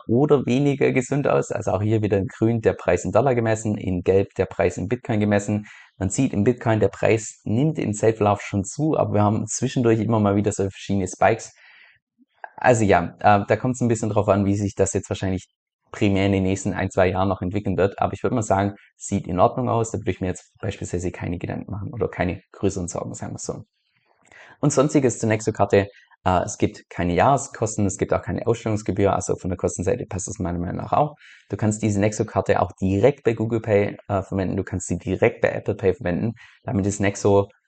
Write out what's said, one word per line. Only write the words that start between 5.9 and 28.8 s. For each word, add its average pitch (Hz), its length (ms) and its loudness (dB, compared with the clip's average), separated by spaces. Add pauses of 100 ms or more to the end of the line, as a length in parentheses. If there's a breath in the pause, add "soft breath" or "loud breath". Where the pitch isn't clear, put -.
Man 95 120 -2
sieht 131 240 0
im 101 100 0
Bitcoin, 117 360 2
der 95 80 4
Preis 104 560 -2
nimmt 135 340 0
in - 160 -2
Zeitverlauf 104 480 2
schon 101 220 -2
zu, 147 340 -2
aber 104 160 0
wir 104 100 2
haben 107 240 0
zwischendurch 117 520 0
immer 110 200 0
mal 101 160 2
wieder 104 180 0
so 98 100 -2
verschiedene 98 440 -4
Spikes. - 440 0 (1040 soft breath)
Also 113 300 4
ja, 87 340 4
äh, 101 260 4
da 110 120 2
kommt's 127 240 -4
ein 120 80 2
bisschen 113 200 0
drauf 104 200 2
an, 98 160 4
wie 98 100 2
sich 101 200 -2
das - 180 0
jetzt 98 160 -4
wahrscheinlich 95 380 -4 (440)
primär 98 340 2
in 101 60 2
den 95 120 2
nächsten 95 300 0
ein, 95 160 -2
zwei 92 200 2
Jahren 92 180 0
noch 95 140 -2
entwickeln 95 360 -2
wird. 95 220 0
Aber 95 140 0
ich - 100 -6
würde 107 120 0
mal 117 80 0
sagen, 101 320 0 (200 loud breath)
sieht - 320 -4
in 87 140 0
Ordnung 120 260 2
aus. 113 240 0
Da 98 60 -4
würde 98 140 -4
ich - 100 -10
mir 95 60 -2
jetzt - 340 -8
beispielsweise 90 500 -6
keine 90 260 -6
Gedanken - 320 -8
machen 98 240 -8
oder 101 140 -2
keine - 340 -4 (120)
größeren 92 340 -2
Sorgen, - 260 -8
sagen - 200 -12
wir - 60 -12
so. - 240 -10 (1000 soft breath)
Und 147 100 2
sonstiges 131 480 2
zur 113 80 -2
Nexo-Karte. 104 600 2 (380 loud breath)
Äh, 92 180 4
es - 140 -8
gibt - 320 -4
keine 87 240 -2
Jahreskosten, 110 720 0
es 95 120 -2
gibt - 160 -2
auch 90 80 0
keine - 260 -6
Ausstellungsgebühr. 107 640 0